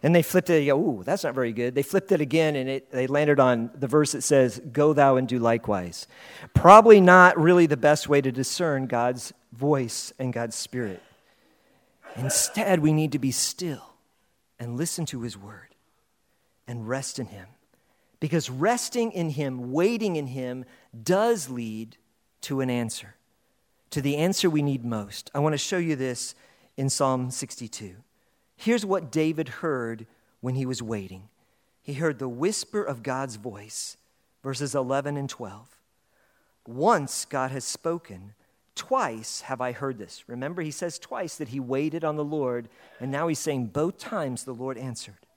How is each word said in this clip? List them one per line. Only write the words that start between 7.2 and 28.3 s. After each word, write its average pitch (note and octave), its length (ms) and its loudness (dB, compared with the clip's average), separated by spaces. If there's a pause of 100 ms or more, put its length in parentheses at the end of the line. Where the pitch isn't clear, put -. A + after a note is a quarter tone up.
really E3+ 260 6
the D3+ 100 2
best D3 320 2
way C#3+ 140 4
to C3+ 100 0
discern C3+ 540 -2
God's B2 480 -2 (180)
voice C3 680 -2
and B2+ 120 -2
God's A#2 240 -6
spirit. G#2+ 460 -8 (1120)
Instead, F#3 640 -2
we D3+ 120 4
need D#3 200 0
to C#3+ 80 -2
be C3+ 120 -2
still - 600 -6 (640)
and A#2+ 180 -10
listen E3 300 -6
to C3 160 -10
his A#2 160 -10
word G2 380 -20 (920)
and A#2 220 -10
rest C3 300 -6
in A#2+ 80 -6
him. F#2+ 200 -18 (720)
Because D#3 300 -2
resting A3+ 640 -2
in E3+ 180 -4
him, B2+ 420 -6
waiting G3 440 0
in D3 100 -4
him, B2+ 400 -8 (380)
does F#3+ 460 0
lead A2+ 480 -10 (440)
to C3+ 200 -4
an B2+ 80 -2
answer, A#2+ 460 -6 (760)
to D3+ 100 -4
the C#3 160 -2
answer F3 320 0
we D3+ 140 0
need C3+ 200 -2
most. G#2+ 520 -8
I C#3+ 40 -2
want D3+ 140 2
to C#3+ 40 -4
show F#3 200 -4
you E3 180 -2
this B2+ 380 -8 (420)
in C3+ 140 -2
Psalm C3 400 0
sixty-two. A2 680 -14 (600)